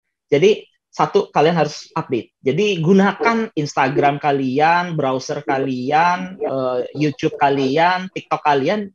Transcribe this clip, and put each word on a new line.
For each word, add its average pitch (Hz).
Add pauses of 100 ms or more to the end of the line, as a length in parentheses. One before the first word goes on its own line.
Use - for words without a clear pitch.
(340)
Jadi, 185 (240)
satu, -
kalian 165
harus -
update. 131
Jadi, 170
gunakan 202
Instagram 143
kalian, 151
browser 139
kalian, 147
eh, 131 (180)
YouTube 151
kalian, 147
TikTok -
kalian, 156